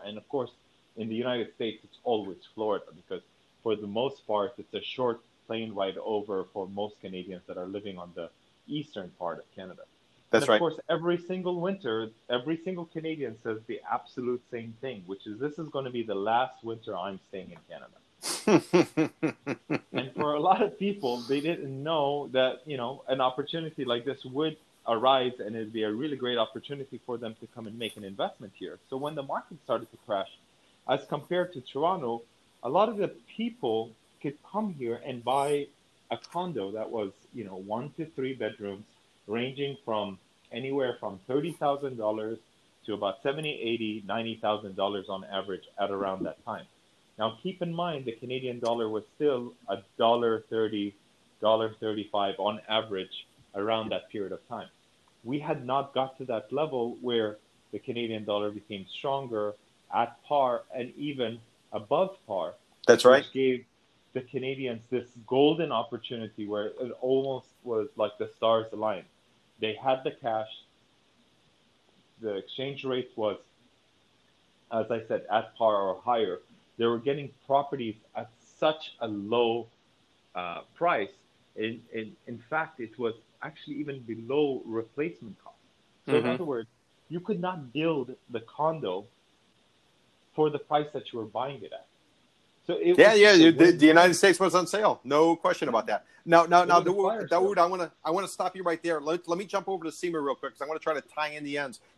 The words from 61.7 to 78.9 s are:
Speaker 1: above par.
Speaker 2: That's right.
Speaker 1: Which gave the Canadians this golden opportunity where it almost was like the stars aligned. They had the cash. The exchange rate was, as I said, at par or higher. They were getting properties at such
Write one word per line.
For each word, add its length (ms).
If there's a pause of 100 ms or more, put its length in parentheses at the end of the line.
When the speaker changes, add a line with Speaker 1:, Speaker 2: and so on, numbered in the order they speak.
Speaker 1:
above 540
par. 300 (320)
Speaker 2:
That's 180
right. 180
Speaker 1:
Which 80
gave 340 (480)
the 80
Canadians 680
this 180 (200)
golden 440
opportunity 760
where 200
it 320
almost 480 (160)
was 320
like 220
the 200
stars 360
aligned. 320 (540)
They 160
had 280
the 80
cash. 380 (1700)
The 160
exchange 480
rate 300
was, 220 (1300)
as 180
I 180
said, 240
at 240
par 200
or 280
higher. 360 (380)
They 100
were 100
getting 320 (160)
properties 500 (200)
at 140 (300)
such 400